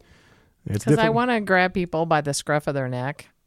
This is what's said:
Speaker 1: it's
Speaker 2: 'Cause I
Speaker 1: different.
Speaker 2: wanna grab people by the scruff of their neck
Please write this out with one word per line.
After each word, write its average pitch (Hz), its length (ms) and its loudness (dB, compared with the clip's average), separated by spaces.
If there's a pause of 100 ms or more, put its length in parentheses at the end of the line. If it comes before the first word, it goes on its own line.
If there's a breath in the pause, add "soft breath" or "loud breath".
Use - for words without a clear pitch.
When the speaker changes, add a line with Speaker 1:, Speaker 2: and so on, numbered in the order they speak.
(640 soft breath)
Speaker 1:
it's 101 200 -4
Speaker 2:
'Cause - 100 2
I - 20 6
Speaker 1:
different. 220 180 2
Speaker 2:
wanna 240 280 0
grab 185 320 2
people 170 320 -2
by 160 140 2
the 143 140 -4
scruff 147 320 -2
of 151 80 -2
their 131 140 -2
neck 127 400 -6 (180)